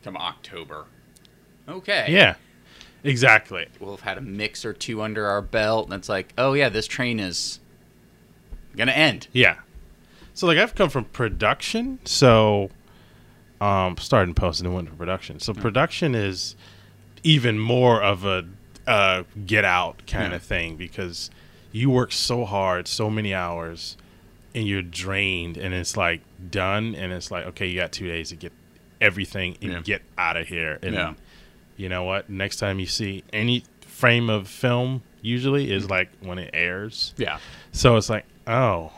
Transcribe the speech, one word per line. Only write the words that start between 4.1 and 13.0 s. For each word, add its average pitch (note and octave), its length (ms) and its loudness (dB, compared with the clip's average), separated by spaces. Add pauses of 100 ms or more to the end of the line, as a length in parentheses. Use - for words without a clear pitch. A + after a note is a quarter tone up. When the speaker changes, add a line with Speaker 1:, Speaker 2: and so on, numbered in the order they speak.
Speaker 1:
a - 40 -12
mix G#2 420 -8
or A2 80 -6
two G#2+ 300 -8
under G#2+ 240 -4
our G2+ 160 0
belt, A2 440 0
and F#2 80 -10
it's F#2 140 -12
like, F#2+ 280 -4
"Oh, C3+ 160 2
yeah, C#3 160 2
this G#2+ 180 -2
train A#2+ 320 -2
is F2+ 400 -6 (1160)
gonna B2 160 2
end." C3+ 400 2
Speaker 2:
Yeah. G#2+ 240 6 (800)
So, F#3+ 120 -2
like, E3 120 6
I've A3+ 160 2
come F3 160 4
from B2+ 160 -2
production, C#3 960 -2
so, G#2+ 640 6 (920)